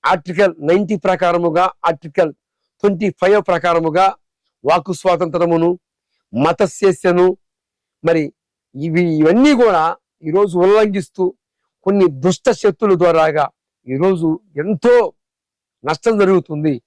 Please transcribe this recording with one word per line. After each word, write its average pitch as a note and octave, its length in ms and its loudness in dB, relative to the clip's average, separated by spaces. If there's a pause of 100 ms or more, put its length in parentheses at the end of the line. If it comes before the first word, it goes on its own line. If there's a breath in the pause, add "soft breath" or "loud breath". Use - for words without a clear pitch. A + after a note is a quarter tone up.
(120)
ఆర్టికల్ F3+ 420 0 (140)
నైంటీ G3 280 0 (100)
ప్రకారముగా, F3 580 0 (240)
ఆర్టికల్ D#3+ 440 -2 (480)
ట్వంటీ G3+ 280 -2 (120)
ఫైవ్ G3+ 200 2 (100)
ప్రకారముగా E3+ 560 0 (640)
వాక్కు E3+ 320 0
స్వాతంత్రమును, E3+ 720 0 (600)
మత D#3 300 0 (120)
స్వేచ్ఛను, F3+ 520 0 (800)
మరి E3 160 0 (640)
ఇవి, E3+ 180 0 (160)
ఇవన్నీ A3+ 320 4 (100)
కూడా F3+ 220 2 (440)
ఈరోజు F3+ 260 0 (100)
ఉల్లంఘిస్తూ G3+ 600 0 (600)
కొన్ని G3 200 2 (180)
దుష్ట F3+ 220 0 (140)
శక్తుల G3+ 400 0
ద్వారాగా D#3+ 440 2 (480)
ఈరోజు E3 360 -2 (340)
ఎంతో G#3+ 320 0 (920)
నష్టం A3 320 -2
జరుగుతుంది. D#3+ 540 0 (120)